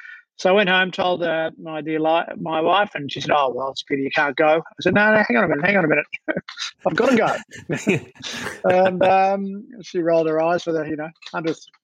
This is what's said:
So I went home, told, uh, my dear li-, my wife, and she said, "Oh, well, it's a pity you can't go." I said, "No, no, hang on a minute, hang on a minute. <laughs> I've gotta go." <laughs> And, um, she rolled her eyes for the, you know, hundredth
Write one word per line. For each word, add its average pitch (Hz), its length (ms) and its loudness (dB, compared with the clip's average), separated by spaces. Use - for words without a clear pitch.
So 185 140 2
I - 20 6
went 202 160 4
home, 185 240 2
told, 180 300 -2
uh, 160 280 -2
my 160 200 -10
dear 156 200 -4
li-, 160 220 2
my 160 200 -4
wife, 185 340 2
and 143 160 -8
she 143 100 -10
said, 147 120 -4
"Oh, 135 220 2
well, 131 160 -6
it's - 120 -10
a - 40 -20
pity 139 160 -4
you 135 120 -4
can't 143 220 0
go." 160 220 4
I - 240 -10
said, 180 120 2
"No, 208 200 4
no, 214 120 4
hang 240 100 0
on 214 80 4
a 165 40 2
minute, 147 160 -2
hang 202 120 2
on 175 80 2
a 151 40 2
minute. 151 180 0
<laughs> - 580 -8
I've 165 100 -2
gotta 254 200 4
go." 156 200 2
<laughs> - 960 -6
And, 185 400 2
um, 196 600 0
she 180 180 -6
rolled 165 280 2
her 156 120 0
eyes 170 240 0
for 170 80 -4
the, 156 120 -2
you 151 120 -6
know, 156 120 -8
hundredth 160 280 -4